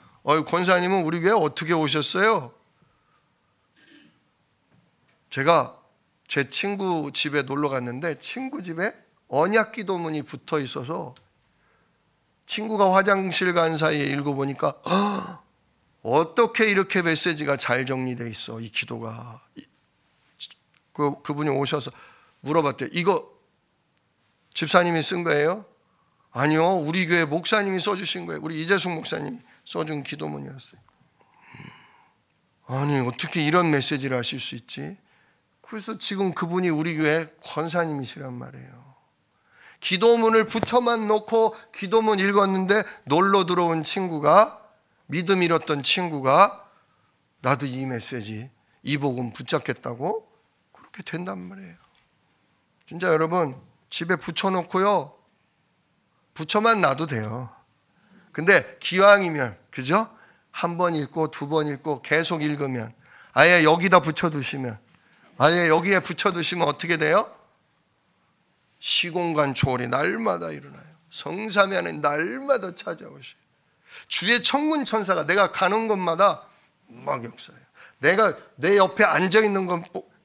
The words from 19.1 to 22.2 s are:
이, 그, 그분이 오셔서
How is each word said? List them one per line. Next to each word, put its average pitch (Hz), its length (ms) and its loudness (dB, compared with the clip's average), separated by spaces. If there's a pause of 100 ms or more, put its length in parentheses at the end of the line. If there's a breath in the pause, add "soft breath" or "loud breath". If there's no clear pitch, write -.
이, - 100 -20 (1300)
그, 143 280 -2
그분이 151 280 -4
오셔서 139 420 -4 (500 soft breath)